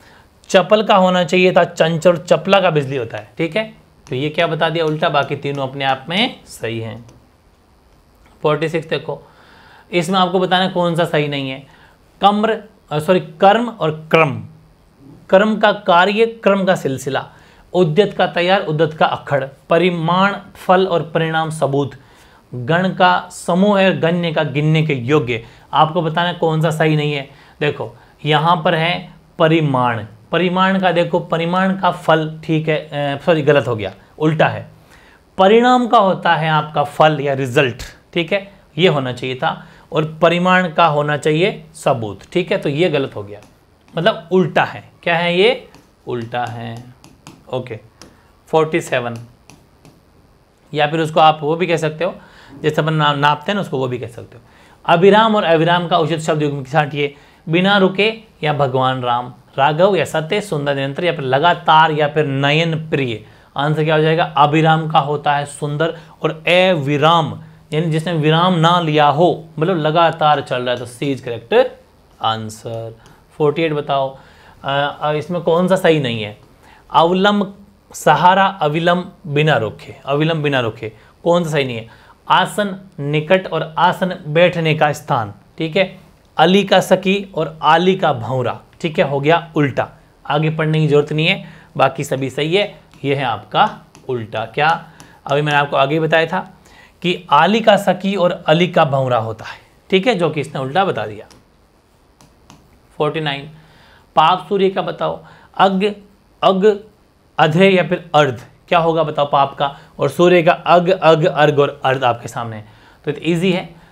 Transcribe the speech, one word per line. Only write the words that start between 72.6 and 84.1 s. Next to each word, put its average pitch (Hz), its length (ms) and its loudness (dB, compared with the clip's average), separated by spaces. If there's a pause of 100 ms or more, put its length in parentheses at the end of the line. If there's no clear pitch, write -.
फ़ोर्टी 151 240 0
एट 160 100 0
बताओ, 139 460 -4 (460)
अ, 139 360 -4
अ, 147 120 -2
इसमें 151 280 -6
कौन 170 280 0
सा 185 80 4
सही 170 240 2
नहीं 117 220 -4
है? 104 160 -10 (520)
अवलंब, 185 640 2 (360)
सहारा, 180 540 4
अविलंब, 175 640 -2 (140)
बिना 147 300 2
रुके, 107 380 -6 (120)
अविलंब 156 360 -2
बिना 143 180 0
रुके, 110 320 -6 (320)
कौन 175 200 2
सा 156 60 -6
सही 147 140 0
नहीं 123 120 -6
है? 113 120 -12 (400)
आसन 185 520 0 (200)
निकट 151 460 0
और 160 320 -6
आसन 180 480 0